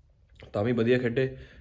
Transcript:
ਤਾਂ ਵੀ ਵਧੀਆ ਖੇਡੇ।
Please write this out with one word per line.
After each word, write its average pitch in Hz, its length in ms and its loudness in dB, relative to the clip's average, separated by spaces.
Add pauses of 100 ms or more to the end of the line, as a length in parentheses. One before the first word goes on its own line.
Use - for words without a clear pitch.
(540)
ਤਾਂ 104 100 -2
ਵੀ 120 80 0
ਵਧੀਆ 117 260 4
ਖੇਡੇ। 123 400 -2 (240)